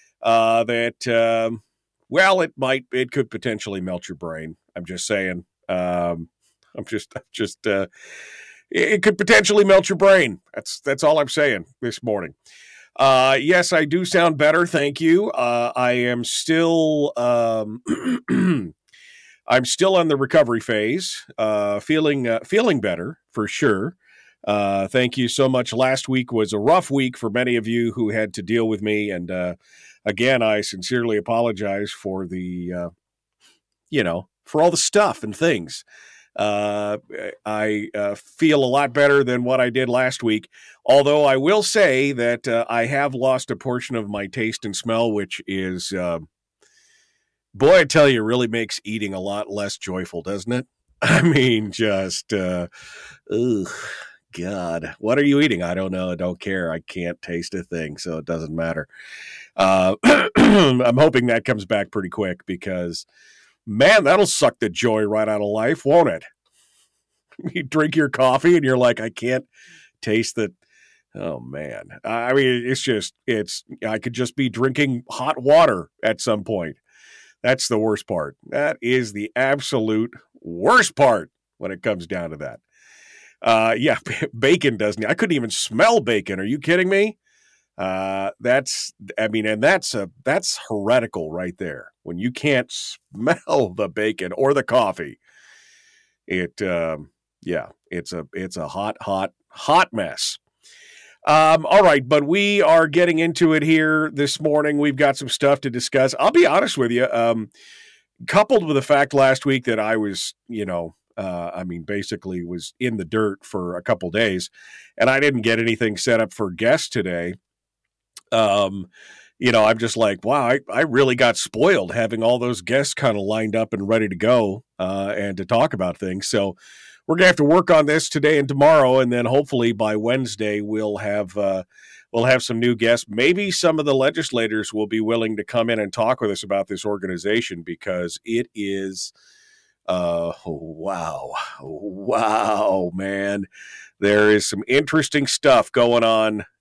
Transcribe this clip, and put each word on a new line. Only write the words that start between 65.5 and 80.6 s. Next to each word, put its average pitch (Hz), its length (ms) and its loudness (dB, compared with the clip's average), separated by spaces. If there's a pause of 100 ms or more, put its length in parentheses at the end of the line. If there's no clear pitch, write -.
won't 151 260 6
it? 82 180 -8
<laughs> - 1200 -18
You 147 100 -8
drink 151 340 0
your 151 120 2
coffee 135 480 4
and 156 80 2
you're 131 140 2
like, 123 200 4
"I 113 120 -6
can't 123 340 -4 (560)
taste 110 360 -2
the," 104 180 -4 (600)
oh, 87 240 -10
man. 62 500 -14 (140)
I, 117 280 -4
I - 20 2
mean, 127 340 2
it's 131 140 -2
just, 107 320 -2 (140)
it's, 110 360 -4 (240)
I 110 120 -4
could 120 160 -8
just 123 220 -6
be 135 120 -2
drinking 127 640 -2
hot 131 320 -6
water 135 480 4 (120)
at 110 200 -2
some 107 220 -2
point. 90 320 -4 (640)
That's 127 260 0
the 113 100 0
worst 107 280 0
part. 76 320 -6 (100)
That 147 320 -2
is 120 320 0
the 104 240 -8
absolute 123 760 -2 (280)
worst 123 560 2